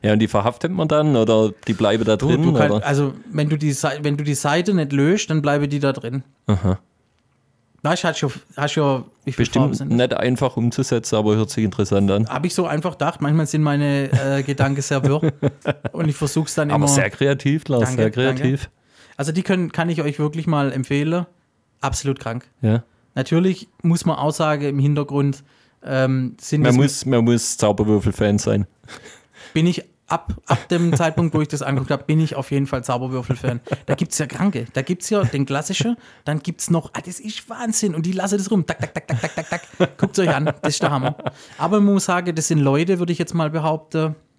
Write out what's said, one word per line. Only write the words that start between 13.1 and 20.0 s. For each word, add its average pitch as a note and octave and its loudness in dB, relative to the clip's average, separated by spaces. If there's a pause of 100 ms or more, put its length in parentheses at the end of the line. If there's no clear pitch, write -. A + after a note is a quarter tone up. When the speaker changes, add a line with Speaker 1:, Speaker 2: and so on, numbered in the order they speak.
Speaker 2:
Manchmal D3+ 2
sind D3+ 0
meine, C#3+ 0 (280)
äh, C3+ -2
Speaker 1:
<laughs> C3 -4
Speaker 2:
Gedanken C#3 -2
sehr C#3 -2
wirr. D3+ 2 (600)
Und E3 -2
ich C#3+ -2
versuch's D3+ -2
dann D3 0
Speaker 1:
Aber D3 0
Speaker 2:
immer. C#3+ 2
Speaker 1:
sehr A2+ 2
kreativ, C#3 0
Lars, B2 2
Speaker 2:
Danke, B2 0
Speaker 1:
sehr A2 2
kreativ. C3 0
Speaker 2:
danke. - -20 (400)
Also C#3+ -4
die F3+ -2
können, F3+ -2
kann E3+ -2
ich D#3+ -2